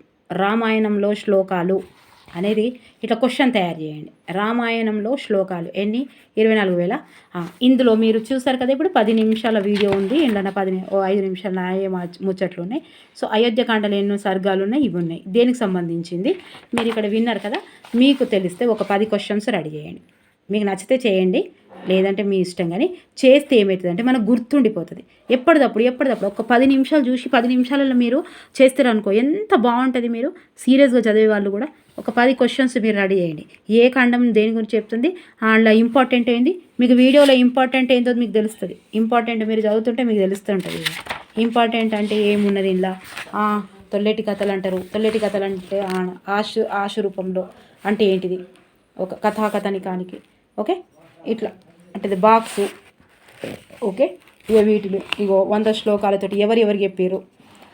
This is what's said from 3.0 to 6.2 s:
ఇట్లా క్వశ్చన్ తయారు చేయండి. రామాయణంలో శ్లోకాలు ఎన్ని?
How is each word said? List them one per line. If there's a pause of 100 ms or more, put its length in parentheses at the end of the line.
ఇట్లా
క్వశ్చన్
తయారు
చేయండి.
రామాయణంలో
శ్లోకాలు
ఎన్ని? (300)